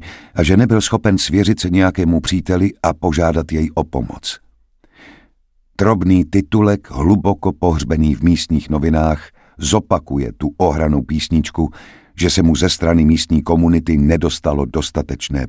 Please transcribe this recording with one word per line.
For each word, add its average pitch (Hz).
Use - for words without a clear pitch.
a 87
že 92
nebyl 110
schopen 110
svěřit 98
se 92
nějakému 87
příteli 90
a 82
požádat 82
jej 78
o 82
pomoc. -
Drobný 92
titulek 101
hluboko 92
pohřbený 76
v -
místních 80
novinách 78
zopakuje 73
tu 73
ohranou 76
písničku, 78
že 87
se 92
mu 82
ze 82
strany 82
místní 80
komunity 82
nedostalo 76
dostatečné 67